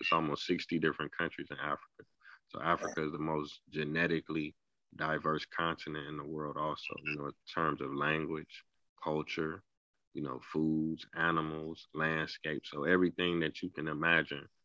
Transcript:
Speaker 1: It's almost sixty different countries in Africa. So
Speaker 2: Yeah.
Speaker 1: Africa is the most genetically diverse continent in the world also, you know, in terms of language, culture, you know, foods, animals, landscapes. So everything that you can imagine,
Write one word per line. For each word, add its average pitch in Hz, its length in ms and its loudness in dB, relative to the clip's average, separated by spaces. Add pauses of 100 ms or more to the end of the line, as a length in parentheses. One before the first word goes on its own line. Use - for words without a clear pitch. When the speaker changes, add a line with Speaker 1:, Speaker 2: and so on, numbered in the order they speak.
Speaker 1:
It's - 120 2
almost 80 340 2
sixty 80 320 2
different 76 380 0
countries 76 340 -2
in 69 80 -8
Africa. - 460 -6 (440)
So - 120 -8 (200)
Speaker 2:
Yeah. - 140 -4
Speaker 1:
Africa 80 100 0
is 76 80 0
the 80 60 -4
most 76 420 -2 (100)
genetically 78 840 0 (420)
diverse 78 500 0
continent 78 600 -2
in 76 80 -6
the 71 80 -6
world 76 320 -4
also, 76 380 -2 (100)
you 76 80 -4
know, 73 140 -4
in 71 60 -6 (200)
terms 80 280 2
of 69 140 -4
language, 78 720 0 (380)
culture, 78 600 -2 (520)
you 76 80 -4
know, 65 180 -4 (120)
foods, 78 520 2 (120)
animals, 80 760 0
landscapes. 78 760 -2
So 73 140 -4
everything 87 560 4
that 78 220 -2
you 90 80 -4
can 80 180 -4
imagine, 76 580 2 (180)